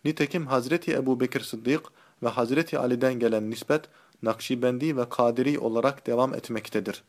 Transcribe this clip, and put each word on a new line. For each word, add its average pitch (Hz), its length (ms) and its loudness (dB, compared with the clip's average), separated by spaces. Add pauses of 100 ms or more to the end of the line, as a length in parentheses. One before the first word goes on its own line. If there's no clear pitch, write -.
Nitekim 151 420 0
Hazreti 135 460 0
Ebu 131 280 2
Bekir 127 200 0
Sıddık 123 460 -2 (360)
ve 117 60 0
Hazreti 131 500 0
Ali'den 127 360 2
gelen 110 360 0
nispet 147 380 -2 (340)
Nakşibendi 123 760 0
ve 120 120 0
Kadiri 123 500 2
olarak 117 480 0
devam 123 280 2
etmektedir. 107 760 -6